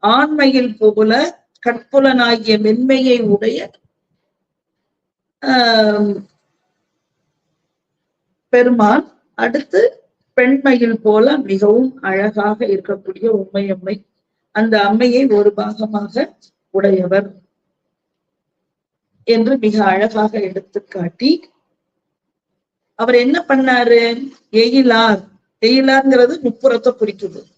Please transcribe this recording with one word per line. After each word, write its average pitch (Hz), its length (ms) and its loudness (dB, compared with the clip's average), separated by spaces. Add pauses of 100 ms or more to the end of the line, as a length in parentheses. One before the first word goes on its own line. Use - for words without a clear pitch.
ஆண்மையில் 262 720 0
போல 214 340 2 (520)
கற்புலனாகிய 240 960 0
மென்மையை 254 580 0 (100)
உடைய, 220 320 -2 (1800)
ஆம், 220 720 2 (2500)
பெருமான், 247 520 2 (320)
அடுத்து 254 440 -2 (560)
பெண்மையில் 247 640 2
போல 214 240 2 (160)
மிகவும் 208 500 0 (100)
அழகாக 208 640 -4
இருக்கக்கூடிய 196 680 -6
உம்மையம்மை, 196 600 -6 (600)
அந்த 220 260 0
அம்மையை 240 500 0
ஒரு 208 220 4
பாகமாக 214 600 -8 (600)
உடையவர் 190 560 -2 (2000)
என்று 226 300 2
மிக 214 180 0 (100)
அழகாக 214 560 -2
எடுத்துக்காட்டி, 190 880 -6 (1700)
அவர் 240 160 0
என்ன 254 300 2
பண்ணாரு? 247 540 2 (540)
எயிலார், 226 680 2 (400)
எயிலார்ங்கிறது 269 800 2
முப்புறத்தை 247 520 -2
குறிக்குது. 202 480 -8 (160)